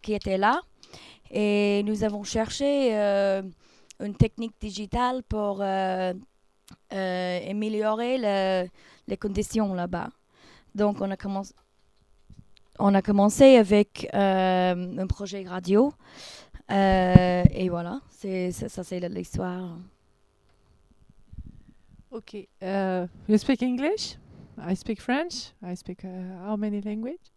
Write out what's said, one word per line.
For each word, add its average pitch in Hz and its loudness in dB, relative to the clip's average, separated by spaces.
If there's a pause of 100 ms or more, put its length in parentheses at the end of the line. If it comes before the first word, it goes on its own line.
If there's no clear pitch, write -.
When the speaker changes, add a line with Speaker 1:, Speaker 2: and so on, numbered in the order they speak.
Speaker 1:
qui 214 -4
étaient 196 -2
là. 226 2 (680)
Et 208 2
nous 214 -2
avons 208 -4
cherché, 262 0
euh, 202 2 (600)
une 202 -6
technique 226 2
digitale 233 -4
pour, 208 -4
euh, 185 -2 (800)
euh, 180 -4
améliorer 214 -2
le, 190 0 (400)
les 196 -6
conditions 202 -2
là-bas. 175 -6 (680)
Donc, 208 2
on 196 -2
a 196 -4
commencé, 196 -6 (1300)
on 202 4
a 196 6
commencé 214 8
avec, 208 4
euh, 185 2
un 185 -4
projet 196 -6
radio. 185 2 (760)
Euh, 185 2
et 185 -6
voilà, 175 -8
c'est, 185 -8
ça, - -12
ça, 185 -12
c'est 180 -10 (100)
l'histoire. 180 -10 (2250)
Speaker 2:
Ok. 233 -14 (280)
Euh, 185 -2 (220)
you 214 6
speak 254 2
English ? 262 -2 (400)
I - -4
speak - -8
French. 294 -4 (100)
I 180 -8
speak, - -14
uh, 190 -12 (380)
how 214 -4
many 208 -4
language ? 220 -8 (180)